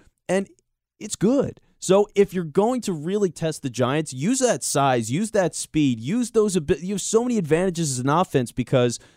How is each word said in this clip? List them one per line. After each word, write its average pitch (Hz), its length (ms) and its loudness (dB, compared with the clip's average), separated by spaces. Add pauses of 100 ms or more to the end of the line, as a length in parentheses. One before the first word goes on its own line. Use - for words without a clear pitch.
(300)
and 190 180 0 (520)
it's - 160 -12
good. 240 440 0 (200)
So 202 340 2
if 196 220 2
you're 185 80 -2
going 208 380 0
to 202 120 -4
really 180 380 -2
test 160 320 -6
the 135 80 -4
Giants, 131 420 0
use 170 240 -2
that 226 260 0
size, 131 480 0
use 202 200 -2
that 185 240 0
speed, 135 440 0
use 208 320 -2
those 208 240 2
abi-, 165 240 0
you 185 140 -6
have 190 80 -4
so 226 220 0
many 247 160 0
advantages 165 500 0
as 127 80 -4
an 127 120 0
offense 151 420 2
because 123 480 0 (180)